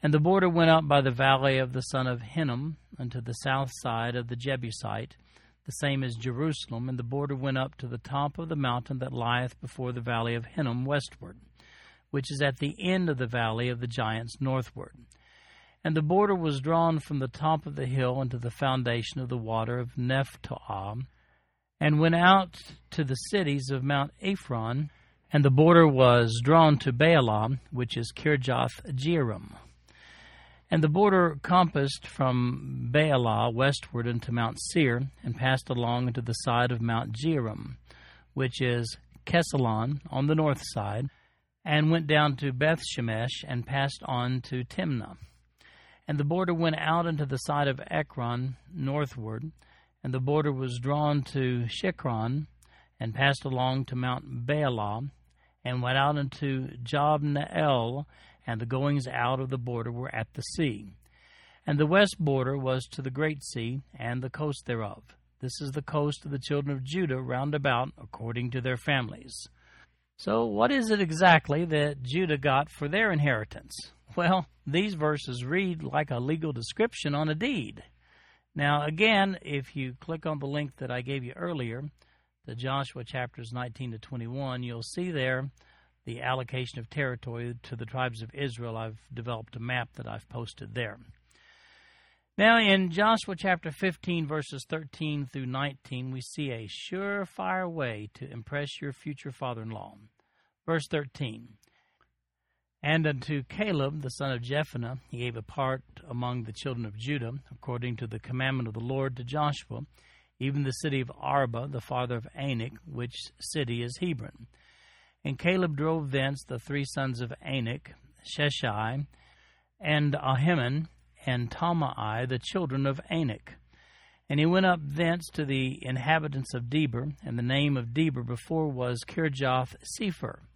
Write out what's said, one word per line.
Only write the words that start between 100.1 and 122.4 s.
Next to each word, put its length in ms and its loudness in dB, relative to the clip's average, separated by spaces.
Verse 240 -2
thirteen, 580 -6
And 220 2
unto 380 -2
Caleb, 580 -2
the 80 -6
son 220 -4
of 100 -4
Jephunneh, 560 -4
he 100 -10
gave 180 -4
a 60 -10
part 400 -4
among 340 -4
the 100 -10
children 320 -6
of 120 -10
Judah, 360 -4
according 460 -6
to 100 -8
the 120 -10
commandment 480 -2
of 60 -8
the 60 -8
Lord 380 -4
to 60 -10
Joshua, 580 -4
even 240 0
the 80 0
city 280 -2
of 200 -6
Arba, 480 0
the 140 -6
father 340 -4
of 200 -6
Anak, 380 -4
which 220 -8
city 440 -4
is 180 -10
Hebron. 460 -6
And 140 -4
Caleb 400 2
drove 320 0
thence 340 -2
the 140 -8
three 260 -4
sons 380 -4
of 100 -6
Anak, 500 -4
Sheshai, 720 -2
and 360 2
Ahiman, 720 2
and 280 -2
Talmai, 760 -2
the 120 -2